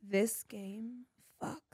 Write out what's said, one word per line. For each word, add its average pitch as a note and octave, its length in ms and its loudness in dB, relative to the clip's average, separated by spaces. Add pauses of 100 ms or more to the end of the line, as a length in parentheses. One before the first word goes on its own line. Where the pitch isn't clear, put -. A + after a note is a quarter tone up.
This G3+ 380 4
game A3+ 640 -8 (360)
fucks. D#4+ 320 -8